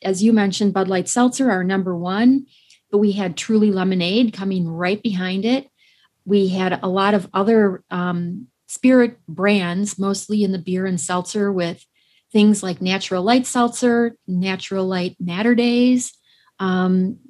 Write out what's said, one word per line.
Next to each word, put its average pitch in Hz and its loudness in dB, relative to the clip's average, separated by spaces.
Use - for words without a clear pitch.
as 190 -2
you 226 4
mentioned, 202 0
Bud 190 0
Light 185 -2
Seltzer, 247 0
our 185 0
number 185 -2
one, 214 2
but 208 2
we 208 2
had 190 -4
Truly 214 2
Lemonade 190 0
coming 185 -4
right 180 -4
behind 190 -4
it. 262 -2
We 196 4
had 185 -2
a 185 -2
lot 196 2
of 196 -2
other, 202 2
um, 180 -4
spirit 247 2
brands, 190 -2
mostly 196 -2
in 190 0
the 190 -4
beer 185 -4
and 185 -2
seltzer, 190 -4
with 170 -4
things 208 4
like 185 -6
Natural 185 -2
Light 247 2
Seltzer, 240 0
Natural 190 -4
Light 185 -4
Matter 190 0
Days. 240 2
Um, 185 0